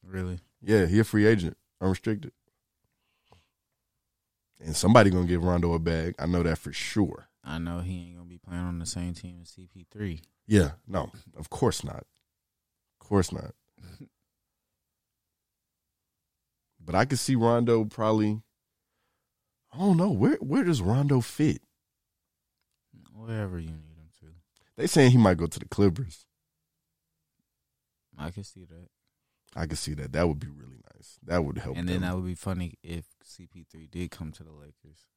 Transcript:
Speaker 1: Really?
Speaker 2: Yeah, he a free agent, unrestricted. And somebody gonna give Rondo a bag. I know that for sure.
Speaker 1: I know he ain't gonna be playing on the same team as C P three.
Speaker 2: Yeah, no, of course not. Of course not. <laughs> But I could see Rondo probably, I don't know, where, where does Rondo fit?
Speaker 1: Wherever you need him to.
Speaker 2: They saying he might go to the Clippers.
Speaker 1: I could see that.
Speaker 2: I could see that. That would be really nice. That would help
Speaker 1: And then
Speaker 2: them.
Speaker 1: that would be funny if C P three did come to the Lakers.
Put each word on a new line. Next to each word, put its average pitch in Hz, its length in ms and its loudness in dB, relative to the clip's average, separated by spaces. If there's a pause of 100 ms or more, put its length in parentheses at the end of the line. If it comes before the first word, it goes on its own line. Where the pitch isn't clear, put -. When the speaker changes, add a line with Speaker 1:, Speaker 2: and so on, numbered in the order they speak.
Speaker 1:
Really? 90 340 -8 (220)
Speaker 2:
Yeah, 101 260 4
he 98 140 4
a 110 40 4
free 104 220 4
agent, 98 300 4 (240)
unrestricted. 95 500 -2 (2250)
And 78 160 -6
somebody 101 340 6
gonna 90 160 0
give 85 160 -2
Rondo 87 300 0
a 82 80 -2
bag. 82 400 -4
I 80 60 -6
know 87 180 -2
that 80 140 -2
for 71 140 -14
sure. - 540 -4 (160)
Speaker 1:
I 78 160 -12
know 85 220 -8
he 90 180 -8
ain't 87 180 -18
gonna 87 120 -20
be 87 100 -20
playing 87 240 -10
on 87 160 -6
the 82 80 -8
same 87 280 -8
team 87 280 -18
as 85 60 -20
C 92 180 -20
P 90 240 -20
three. 95 320 -10 (240)
Speaker 2:
Yeah, 90 280 4 (120)
no, 95 240 -6 (260)
of 80 140 -14
course - 320 -2
not. - 240 -14 (920)
Of - 80 -20
course 98 240 2
not. 69 240 -12 (240)
<laughs> - 280 -20 (2750)
But 82 100 -6
I 104 100 4
could 135 140 -2
see 135 180 0
Rondo 117 480 4
probably, 107 580 0 (1300)
I 127 60 -16
don't 185 180 4
know, 185 140 2
where, 135 260 2
where 175 280 0
does 156 180 0
Rondo 131 380 2
fit? - 420 -2 (1500)
Speaker 1:
Wherever 107 440 -8
you 82 120 -10
need 78 260 -18
him 80 120 -20 (120)
to. 78 60 -20 (500)
Speaker 2:
They - 100 -4
saying 131 260 8
he 123 60 8
might 95 180 6
go 82 100 -2
to - 120 -8
the - 100 -14
Clippers. 95 580 0 (1900)
Speaker 1:
I 76 120 -8
could 98 160 -14
see 92 180 -20
that. 85 240 -20 (680)
Speaker 2:
I 82 120 -6
could 78 120 -6
see 76 160 -6
that. 67 180 -10
That 82 140 2
would 73 140 -2
be 69 80 -12
really 65 300 -20 (160)
nice. - 300 -20
That 85 200 -2
would 71 140 -6
help 73 180 -8
Speaker 1:
And 87 120 -6
then 90 120 -2
Speaker 2:
them. 90 100 -4
Speaker 1:
that 92 60 -6
would 92 100 -6
be 90 80 -8
funny 90 480 -8
if 85 220 -12 (180)
C - 240 -20
P 85 240 -20
three 80 160 -20
did 90 240 -8
come 78 220 -12
to - 100 -20
the 78 100 -20
Lakers. 73 540 -20 (100)